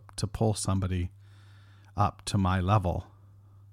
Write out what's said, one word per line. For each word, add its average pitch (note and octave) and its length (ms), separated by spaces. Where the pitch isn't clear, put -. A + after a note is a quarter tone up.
to - 120
pull A2 260
somebody F#2 580
up - 280
to - 120
my F#2+ 240
level. F#2 460